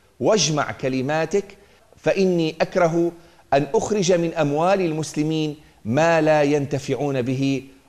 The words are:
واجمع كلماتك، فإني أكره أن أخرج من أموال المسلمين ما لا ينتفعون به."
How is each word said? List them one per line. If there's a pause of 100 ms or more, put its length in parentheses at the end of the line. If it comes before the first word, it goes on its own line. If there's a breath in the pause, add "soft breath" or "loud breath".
(200 soft breath)
واجمع
كلماتك، (400 soft breath)
فإني
أكره (400 loud breath)
أن
أخرج
من
أموال
المسلمين (280 soft breath)
ما
لا
ينتفعون
به." (260 loud breath)